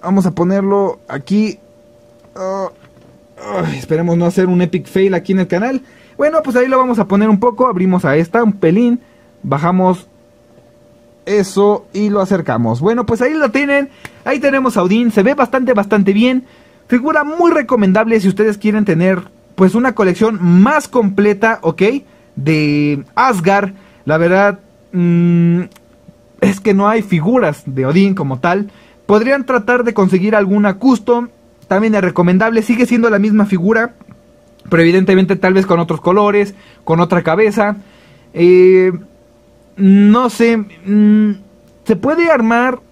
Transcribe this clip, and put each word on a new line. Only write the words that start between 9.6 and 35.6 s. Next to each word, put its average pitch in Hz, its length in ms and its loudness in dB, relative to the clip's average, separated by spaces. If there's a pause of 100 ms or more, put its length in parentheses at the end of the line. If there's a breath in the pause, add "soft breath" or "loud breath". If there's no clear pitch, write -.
eso 202 680 0
y 208 180 -2
lo 202 100 0
acercamos. 123 600 -2
Bueno, 226 260 0
pues 226 160 -2
ahí 294 120 0
lo 294 160 0
tienen. 277 380 -2 (360 loud breath)
Ahí 269 160 -4
tenemos 269 360 0
a 190 60 0
Odín. 220 280 0
Se 208 120 0
ve 254 120 2
bastante, 262 380 -2
bastante 202 400 0
bien. 254 320 0 (440 soft breath)
Figura 294 360 0
muy 339 260 0
recomendable 226 680 0
si 190 80 0
ustedes 208 300 -2
quieren 214 260 -2
tener, 180 380 0 (320)
pues, 185 200 2
una 247 200 0
colección 208 460 0
más 190 480 2
completa, 208 720 0
¿ok? 165 200 -2 (540 soft breath)
De 147 680 -2 (100)
Asgard. 202 580 0 (320 loud breath)
La 151 140 0
verdad, 196 420 2 (320)
mm, 175 680 2 (800)
es 196 200 0
que 208 140 0
no 202 140 2
hay 220 140 0
figuras 185 640 -2
de 131 200 -4
Odín 190 280 2
como 135 240 -6
tal. 185 320 -2 (360 loud breath)
Podrían 247 400 0
tratar 247 380 -2
de 233 100 -4
conseguir 190 400 0
alguna 202 440 0
custom. 240 500 0 (400)
También 214 260 0
es 202 80 0
recomendable. 185 600 0
Sigue 233 240 0
siendo 233 240 0
la 202 80 0
misma 208 280 2
figura, 214 480 -2 (760)
pero 165 140 2
evidentemente 185 540 2
tal 190 180 0
vez 190 120 2